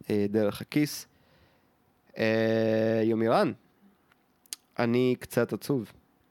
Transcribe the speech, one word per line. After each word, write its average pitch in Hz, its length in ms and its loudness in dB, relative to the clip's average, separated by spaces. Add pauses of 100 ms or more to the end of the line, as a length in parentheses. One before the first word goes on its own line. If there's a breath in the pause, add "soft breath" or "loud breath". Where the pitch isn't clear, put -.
אה, 104 200 0
דרך 104 320 0
הכיס. - 460 -4 (1120)
אה, 113 840 2
יומירן, 113 480 2 (1300)
אני 123 400 2
קצת - 340 -2
עצוב. 113 380 -6 (400)